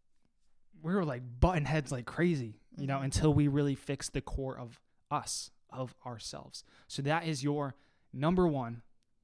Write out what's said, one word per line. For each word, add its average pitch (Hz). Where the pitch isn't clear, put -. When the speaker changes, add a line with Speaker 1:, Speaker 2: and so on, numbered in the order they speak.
Speaker 1:
we 165
were, 196
like, 127
butting 165
heads 151
like 123
crazy, 139
you 139
know, 139
Speaker 2:
Mm-hmm. 135
Speaker 1:
until 147
we 147
really 143
fixed -
the 139
core 131
of 120
us, -
of 127
ourselves. -
So -
that 160
is 147
your 143
number 175
one 120